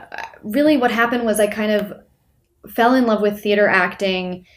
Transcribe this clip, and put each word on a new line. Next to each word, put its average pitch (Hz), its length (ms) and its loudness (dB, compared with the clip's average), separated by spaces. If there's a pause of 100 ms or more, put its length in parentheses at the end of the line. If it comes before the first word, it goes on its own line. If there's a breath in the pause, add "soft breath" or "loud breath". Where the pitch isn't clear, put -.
(420)
really 285 360 2
what 240 120 2
happened 233 360 -2
was 208 120 0
I 208 100 2
kind 214 260 -2
of 208 200 -2 (800)
fell 247 240 2
in 254 100 2
love 214 160 0
with 208 200 -2
theater 208 260 2
acting, 185 760 -2 (120)